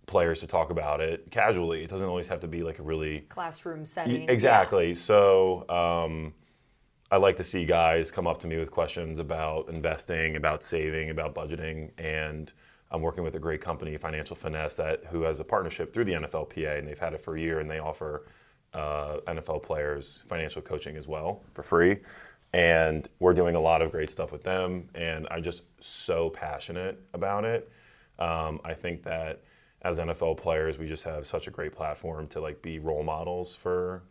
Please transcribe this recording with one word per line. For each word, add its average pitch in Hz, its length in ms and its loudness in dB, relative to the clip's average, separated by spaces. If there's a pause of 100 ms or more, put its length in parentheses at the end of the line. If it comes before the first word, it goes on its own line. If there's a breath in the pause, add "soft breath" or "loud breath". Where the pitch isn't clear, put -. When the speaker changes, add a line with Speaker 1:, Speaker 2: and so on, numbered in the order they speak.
Speaker 1:
players 85 360 4
to 85 60 -10
talk 82 220 2
about 76 320 0
it 82 300 -2
casually. 87 520 2
It 85 60 -10
doesn't 95 180 -4
always 87 200 -4
have - 140 -4
to 87 60 -8
be, 82 140 -4
like, 82 160 -4
a 76 60 -12
really 78 380 -4
Speaker 2:
Classroom 165 580 -10
Speaker 1:
Y-, 151 60 -10
Speaker 2:
setting. 131 440 -2
Speaker 1:
exactly. 104 600 6
Speaker 2:
Yeah. 87 40 0
Speaker 1:
So, 95 760 6
um, 82 680 0 (760 soft breath)
I 98 60 6
like 95 200 6
to 92 60 -6
see 87 220 -2
guys 82 460 4
come 87 160 -2
up 82 140 0
to 85 60 -10
me 82 120 -2
with 80 100 -4
questions 80 480 -2
about 80 520 -4
investing, 80 680 -2
about 76 260 0
saving, 78 480 -2
about 78 240 -4
budgeting, 80 640 -6
and 78 560 -6 (380 soft breath)
I'm 82 100 -4
working 82 220 -2
with 80 120 -4
a 80 40 -6
great 80 220 -4
company, 78 360 -6
Financial 78 380 -6
Finesse, 78 400 -6
that, 80 300 -2
who 80 180 -4
has 78 160 0
a 78 40 -8
partnership 90 500 -2
through 113 120 0
the 92 100 0
N 76 80 -4
F 73 100 -8
L 76 120 -4
P 78 200 -6
A, 76 120 -2
and 73 100 -8
they've 73 100 -10
had 80 160 -4
it 76 80 -10
for 80 140 -8
a 80 40 -4
year, 80 200 0
and 76 100 -4
they 78 80 -6
offer, 78 480 -6 (480 soft breath)
uh, 76 440 -4 (100)
N 82 100 -4
F 78 120 -8
L 92 100 -2
players 73 680 -4
financial 80 340 -6
coaching 76 360 -8
as 76 100 -12
well 80 360 -6 (100)
for - 80 -12
free. 87 360 8 (560 loud breath)
And 80 540 6 (120)
we're 90 160 8
doing 85 200 6
a 82 40 4
lot 80 240 6
of 78 80 2
great 80 180 -2
stuff 80 220 -6
with 76 120 -12
them, 92 520 -2
and 82 340 -6
I'm 82 140 -6
just 85 200 -6 (160)
so 82 520 -2
passionate 85 680 -8 (140)
about 98 320 -2
it. 113 260 -2 (460 soft breath)
Um, 80 460 -2
I 82 100 -8
think 82 300 -8
that 80 380 -6 (400 soft breath)
as 87 180 -2
N 82 100 -2
F 82 120 -4
L 82 140 2
players, 78 420 0
we 80 100 -6
just 78 180 -8
have 76 200 -6
such 78 220 -6
a 78 40 -10
great 76 220 -8
platform 78 540 -8
to, 80 120 -10
like, 76 220 -8
be 82 160 -8
role 78 260 -2
models 85 520 -4
for 90 560 -2